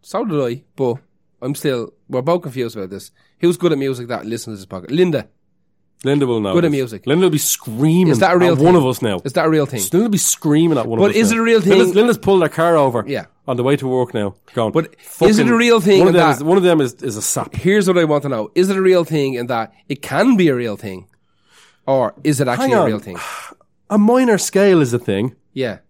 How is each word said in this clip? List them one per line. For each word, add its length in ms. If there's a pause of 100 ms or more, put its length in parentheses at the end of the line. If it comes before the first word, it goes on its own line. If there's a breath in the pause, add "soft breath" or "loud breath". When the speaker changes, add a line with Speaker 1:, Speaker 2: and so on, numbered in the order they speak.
Speaker 1:
So 240
did 160
I, 220 (120)
but 220 (440)
I'm 120
still, 400 (160)
we're 140
both 180
confused 340
about 140
this. 220 (280)
Who's 180
good 140
at 60
music 300
that 180
listens 380
to 20
this 160
podcast? 140
Linda. 320 (760)
Speaker 2:
Linda 220
will 140
know 120
Speaker 1:
Good 120
at 60
Speaker 2:
this. 60
Speaker 1:
music. 300
Speaker 2:
Linda 180
will 60
be 60
screaming 720
Speaker 1:
Is 100
that 140
a 40
real 160
Speaker 2:
at 40
Speaker 1:
thing? 80
Speaker 2:
one 100
of 100
us 160
now. 220
Speaker 1:
Is 100
that 120
a 40
real 160
thing? 140 (120)
Speaker 2:
Linda 140
will 40
be 80
screaming 600
at 100
one 120
Speaker 1:
But 60
Speaker 2:
of 60
us 60
Speaker 1:
is 140
Speaker 2:
now. 60
Speaker 1:
it 20
a 40
real 180
thing? 160
Speaker 2:
Linda's, 180
Linda's 220
pulled 240
her 80
car 260
over 320
Speaker 1:
Yeah. 180 (220)
Speaker 2:
on 80
the 80
way 140
to 100
work 260
now. 220 (180)
Going, 200
Speaker 1:
But 220 (260)
is 180
it 40
a 20
Speaker 2:
"Fucking," 80
Speaker 1:
real 260
thing 200
Speaker 2:
one 100
of 40
them 160
Speaker 1:
that 80
Speaker 2:
is, 60
one 140
of 60
them 180
is, 140
is 200
a 60
sap. 340
Speaker 1:
Here's 320
what 100
I 60
want 200
to 60
know. 240
Is 160
it 60
a 60
real 240
thing 300
in 120
that 260 (140)
it 140
can 340
be 140
a 60
real 200
thing? 320 (800 soft breath)
Or 260 (100)
is 180
it 80
actually 220
Speaker 2:
Hang 60
Speaker 1:
a 40
Speaker 2:
on. 60
Speaker 1:
real 120
thing? 180 (720 loud breath)
Speaker 2:
A 80
minor 400
scale 440
is 120
a 60
thing. 360 (180)
Speaker 1:
Yeah. 260 (100)